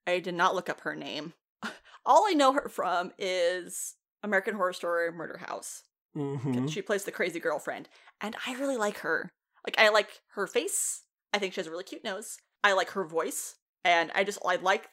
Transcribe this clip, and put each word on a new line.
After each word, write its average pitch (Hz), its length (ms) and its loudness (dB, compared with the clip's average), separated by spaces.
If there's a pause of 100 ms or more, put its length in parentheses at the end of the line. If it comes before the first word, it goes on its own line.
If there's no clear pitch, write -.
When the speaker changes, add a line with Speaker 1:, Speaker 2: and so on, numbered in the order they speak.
Speaker 1:
I 180 120 2
did 180 160 -4
not 175 200 4
look 180 140 -4
up - 140 -6
her 151 140 -6
name. 151 360 -10 (300)
<laughs> - 440 -14
All 302 220 8
I 392 60 2
know 269 180 6
her 277 160 -2
from 180 500 -2
is 180 760 -2 (280)
American 208 340 0
Horror 180 160 2
Story 170 400 -2
Murder 160 260 -10
House. - 440 -10 (340)
Speaker 2:
Mm-hmm. 135 500 -2
Speaker 1:
She 156 160 -4
plays 202 220 -2
the - 80 -6
crazy 175 280 -4
girlfriend. 151 480 -6 (320)
And 214 160 -8 (100)
I 247 80 -6
really 269 220 -2
like 208 220 0
her. 160 320 -2 (360)
Like, - 120 0
I 214 120 10
like 208 300 2 (140)
her 196 120 -4
face. - 560 -2 (300)
I 208 60 2
think 190 160 -4
she 202 60 -4
has 170 60 -6
a 160 40 -12
really 170 140 -8
cute - 200 -14
nose. 208 340 -8 (260)
I 202 80 8
like 190 180 2
her 190 160 -4
voice. 165 480 -4 (300)
And 170 300 4
I 196 100 2
just, 196 200 -4
I 180 120 2
like 190 360 0